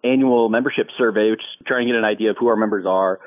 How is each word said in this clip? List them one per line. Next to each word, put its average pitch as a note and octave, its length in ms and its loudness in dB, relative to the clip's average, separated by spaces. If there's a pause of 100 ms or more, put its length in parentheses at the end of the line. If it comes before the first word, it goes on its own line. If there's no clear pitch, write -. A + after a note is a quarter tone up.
annual B2 460 2
membership A2+ 380 -2 (100)
survey, A2 320 2
which A2 120 -2
is - 260 -18
trying B2 180 -2
to A#2+ 80 0
get A#2 60 0
an A2 60 0
idea G#2+ 260 0
of G2 80 -4
who A#2+ 80 0
our A2+ 80 2
members G#2 320 -2
are, F#2+ 400 0